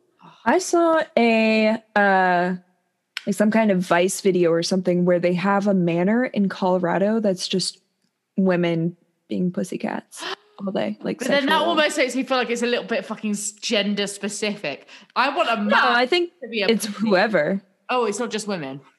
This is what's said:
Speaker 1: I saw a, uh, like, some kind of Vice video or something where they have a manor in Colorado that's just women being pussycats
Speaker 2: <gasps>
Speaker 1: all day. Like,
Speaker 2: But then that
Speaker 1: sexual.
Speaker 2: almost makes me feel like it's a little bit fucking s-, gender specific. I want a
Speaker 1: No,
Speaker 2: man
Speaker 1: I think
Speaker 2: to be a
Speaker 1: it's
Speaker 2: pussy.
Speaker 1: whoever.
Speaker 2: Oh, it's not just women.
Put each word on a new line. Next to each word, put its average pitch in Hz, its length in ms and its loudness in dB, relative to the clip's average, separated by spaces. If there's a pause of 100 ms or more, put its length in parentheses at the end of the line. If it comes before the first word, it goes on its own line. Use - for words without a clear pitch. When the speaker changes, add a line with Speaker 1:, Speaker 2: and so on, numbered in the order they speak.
(460)
Speaker 1:
I 285 140 4
saw 339 420 2 (160)
a, 220 520 4 (260)
uh, 185 600 2 (680)
like, 202 100 -2
some 214 140 2
kind 214 220 4
of 185 80 2
Vice 180 400 0
video 175 320 2
or 165 120 2
something 180 420 0
where 175 140 2
they 175 160 0
have 196 320 0
a 202 60 2
manor 180 520 2
in 196 240 -2
Colorado 185 720 0
that's 190 260 -2
just - 320 -4 (580)
women 175 600 0 (320)
being 180 220 -2
pussycats - 680 -8 (220)
Speaker 2:
<gasps> - 160 -20
Speaker 1:
all 196 140 -8
day. - 280 -4
Like, - 180 -6
Speaker 2:
But 247 100 -6
then 277 160 0
that 302 80 0
Speaker 1:
sexual. 320 160 0
Speaker 2:
almost 302 280 0
makes 254 180 0
me 262 80 -2
feel 262 140 -2
like 226 120 -2
it's 233 120 -4
a 240 60 -2
little 240 180 -2
bit 226 200 -4
fucking 214 260 -6
s-, 202 220 -6
gender 202 540 -2
specific. 196 800 -8 (280)
I 254 180 0
want 320 160 0
a 233 60 0
Speaker 1:
No, 208 80 -2
Speaker 2:
man 208 100 0
Speaker 1:
I 247 320 4
think 349 260 0 (100)
Speaker 2:
to 233 80 -12
be 226 140 -4
a 185 40 -2
Speaker 1:
it's 220 200 2
Speaker 2:
pussy. 202 120 -8
Speaker 1:
whoever. 196 640 2 (280)
Speaker 2:
Oh, 247 160 0
it's 208 140 -4
not 226 100 -4
just 214 180 -6
women. 143 340 -8 (180)